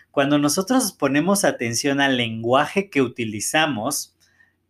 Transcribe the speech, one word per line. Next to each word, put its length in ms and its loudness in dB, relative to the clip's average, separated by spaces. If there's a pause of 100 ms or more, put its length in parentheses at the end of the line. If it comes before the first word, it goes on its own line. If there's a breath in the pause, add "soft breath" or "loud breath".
(100)
cuando 280 2
nosotros 540 0
ponemos 520 0
atención 560 -2
al 180 2
lenguaje 720 0
que 100 0
utilizamos, 1160 -2 (540 soft breath)